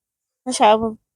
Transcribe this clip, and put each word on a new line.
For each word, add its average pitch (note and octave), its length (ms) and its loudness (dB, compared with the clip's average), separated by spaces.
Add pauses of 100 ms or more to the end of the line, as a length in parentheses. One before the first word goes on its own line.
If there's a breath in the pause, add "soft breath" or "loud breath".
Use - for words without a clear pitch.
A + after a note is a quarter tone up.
(460)
সা-, A3 500 0 (200)